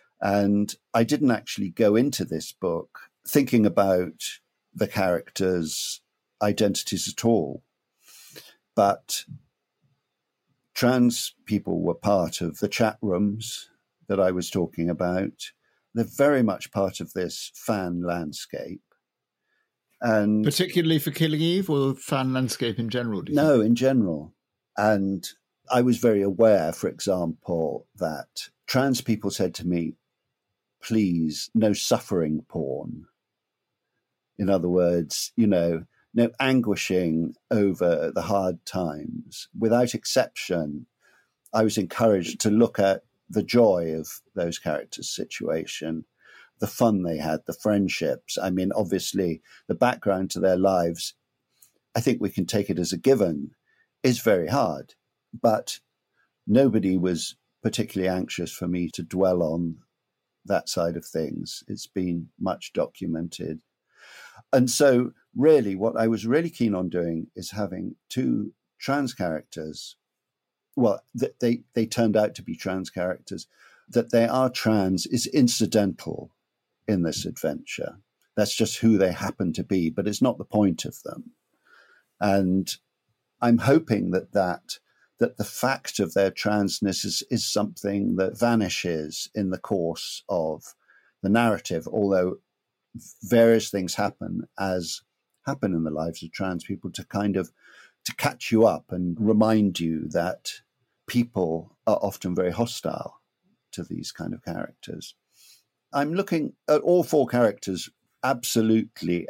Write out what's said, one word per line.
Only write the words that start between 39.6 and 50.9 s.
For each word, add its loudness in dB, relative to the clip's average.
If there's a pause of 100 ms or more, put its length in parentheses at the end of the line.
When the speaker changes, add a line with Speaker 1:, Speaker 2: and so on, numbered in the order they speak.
Speaker 1:
exception, -4 (680)
I 4
was 0
encouraged 2
to 2
look 4
at 4 (240)
the -2
joy 4
of -10 (140)
those -4
characters' -8
situation, -6 (540)
the -4
fun 2
they -2
had, -4
the -8
friendships. -2
I -2
mean, 0
obviously, -2 (260)
the -2
background 0
to -8
their 4
lives, 0 (800)